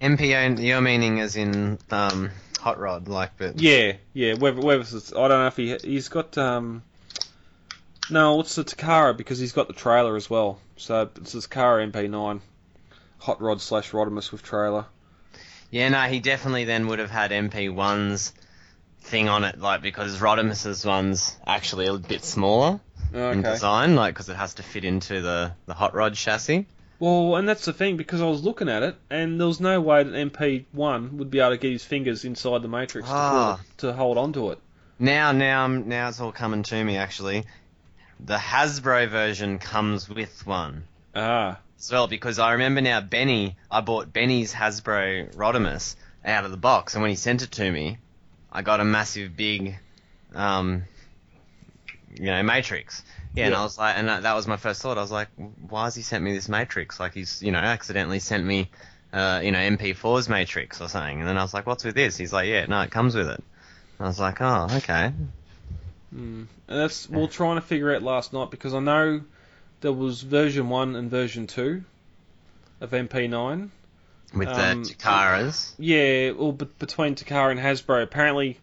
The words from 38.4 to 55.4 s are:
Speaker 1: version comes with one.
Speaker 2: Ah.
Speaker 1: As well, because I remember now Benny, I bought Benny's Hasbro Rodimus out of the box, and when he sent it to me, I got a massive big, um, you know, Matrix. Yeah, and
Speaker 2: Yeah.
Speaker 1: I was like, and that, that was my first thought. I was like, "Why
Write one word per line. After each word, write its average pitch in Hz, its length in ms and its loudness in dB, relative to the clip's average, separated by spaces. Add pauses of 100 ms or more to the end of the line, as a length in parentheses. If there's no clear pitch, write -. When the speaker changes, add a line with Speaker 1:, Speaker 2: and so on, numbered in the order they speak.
Speaker 1:
version 104 520 -2
comes 104 480 -2
with 107 360 -10
one. 82 400 -6 (300)
Speaker 2:
Ah. 107 440 0 (200)
Speaker 1:
As - 140 -12
well, 123 160 4
because 110 300 -4
I 117 140 4
remember 131 280 2
now 120 200 2
Benny, 107 560 0 (140)
I 107 100 2
bought 107 320 -4
Benny's 120 400 0
Hasbro 101 800 -2
Rodimus 104 640 0 (280)
out 104 200 0
of 95 60 -8
the 92 60 -10
box, 110 380 2
and 107 80 0
when 107 80 2
he 95 60 -2
sent 120 260 -2
it 123 100 -12
to 98 180 -2
me, 80 280 -4 (520)
I 98 120 -8
got 107 180 2
a 104 40 2
massive 104 520 -2
big, 98 400 -4 (580)
um, 95 500 0 (1300)
you 76 120 -8
know, 95 160 0
Matrix. 113 600 -2 (320)
Yeah, 117 120 0
and 98 60 4
Speaker 2:
Yeah. 95 80 0
Speaker 1:
I - 20 0
was 107 160 -6
like, 107 180 2
and 110 120 0
that, 101 140 -2
that 110 120 2
was 107 120 -2
my 107 100 -2
first 104 260 -6
thought. 127 160 -4
I 101 40 -2
was 101 100 -6
like, 107 240 -4
"Why 104 480 -8